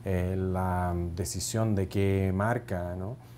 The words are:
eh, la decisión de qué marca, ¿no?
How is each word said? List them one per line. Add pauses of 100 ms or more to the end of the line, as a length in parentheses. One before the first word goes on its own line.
eh,
la (220)
decisión
de
qué
marca,
¿no? (220)